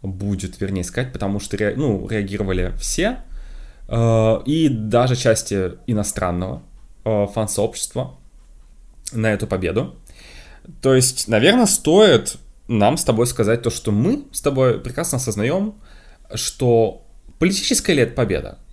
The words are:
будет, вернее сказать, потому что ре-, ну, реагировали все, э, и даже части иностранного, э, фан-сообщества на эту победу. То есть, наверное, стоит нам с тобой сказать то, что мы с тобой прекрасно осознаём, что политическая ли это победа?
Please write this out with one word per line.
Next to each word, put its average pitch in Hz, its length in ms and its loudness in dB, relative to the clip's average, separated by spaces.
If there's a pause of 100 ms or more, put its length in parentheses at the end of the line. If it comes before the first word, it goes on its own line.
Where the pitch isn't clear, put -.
будет, 98 580 -6
вернее 98 240 -4
сказать, 127 300 -6
потому 101 260 -4
что - 160 -8
ре-, 104 220 0
ну, 127 320 -2
реагировали 98 680 -2
все, 226 420 -2 (680)
э, 113 580 2
и 156 220 2
даже 120 480 2
части 101 560 0 (160)
иностранного, 98 760 -2 (440)
э, 104 280 2
фан-сообщества 110 840 -4 (1000)
на 110 140 0
эту 107 200 0
победу. 92 480 -2 (840)
То 131 120 4
есть, 127 360 2
наверное, 190 380 4
стоит 165 680 4 (320)
нам 117 300 2
с - 80 -2
тобой 117 220 2
сказать 120 340 0
то, 117 80 -2
что - 240 -4
мы 190 400 0
с - 80 -4
тобой 131 400 2
прекрасно 139 380 -4
осознаём, 135 560 -2 (600)
что 117 640 2 (400)
политическая 190 540 0
ли 135 100 4
это - 100 -2
победа? 82 460 -4 (120)